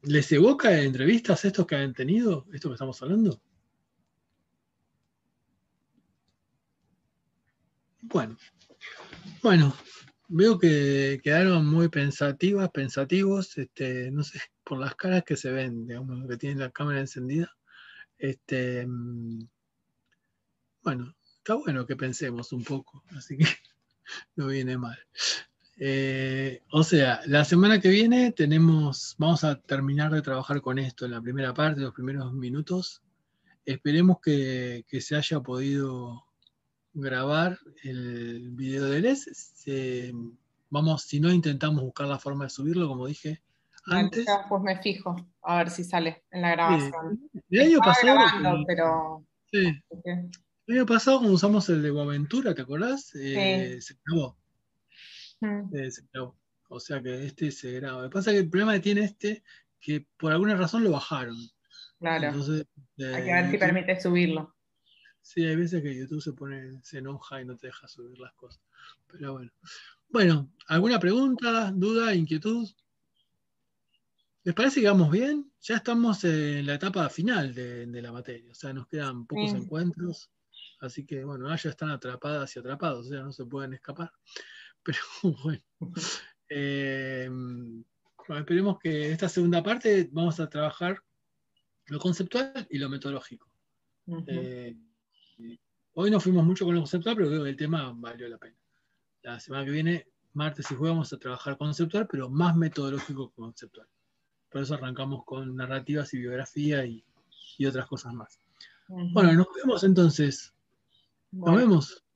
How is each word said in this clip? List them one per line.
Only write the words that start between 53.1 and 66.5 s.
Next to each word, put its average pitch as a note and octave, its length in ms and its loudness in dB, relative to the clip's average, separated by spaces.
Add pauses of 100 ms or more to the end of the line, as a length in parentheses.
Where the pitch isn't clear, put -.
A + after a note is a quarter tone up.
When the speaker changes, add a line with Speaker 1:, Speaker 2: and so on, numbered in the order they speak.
Speaker 1:
Eh, C#3 640 -2
Speaker 2:
Sí. - 140 -18
Speaker 1:
se - 100 -20
grabó. D3+ 320 -2 (1040)
Speaker 2:
Mm. G3+ 340 -6
Speaker 1:
Eh, C3+ 160 -6
se - 120 -18 (100)
grabó. B2+ 240 -12 (320)
O B2 100 -14
sea C3+ 240 -10
que B2+ 240 -8
este C#3+ 260 -6
se B2 200 -12
graba. B2+ 300 -10
Lo D#3 80 -10
que - 40 -20
pasa G3 160 0
es G#3 60 6
que G3+ 80 6
el D#3 60 -4
problema G#3 240 2
que F#3+ 60 2
tiene G3+ 240 2
este, G#3 380 -6 (380)
que D3 260 -6 (120)
por D#3+ 140 0
alguna G3+ 240 2
razón F#3 280 0
lo G3 60 4
bajaron. B2+ 460 -4 (600)
Speaker 2:
Claro. E3 300 -2
Speaker 1:
Entonces, D3 380 -2 (320)
Speaker 2:
Hay C3 260 -6
que F3+ 60 -2
Speaker 1:
eh, - 40 2
Speaker 2:
ver F3+ 120 4
si - 60 0
Speaker 1:
YouTube G#3 80 0
Speaker 2:
permite F3+ 400 2
subirlo. F3 540 0 (640)
Speaker 1:
Sí, - 240 -4
hay D#3+ 100 0
veces E3+ 280 -2
que C#3 140 -6
YouTube C3+ 240 -10
se D3+ 120 -10
pone, C3+ 500 -14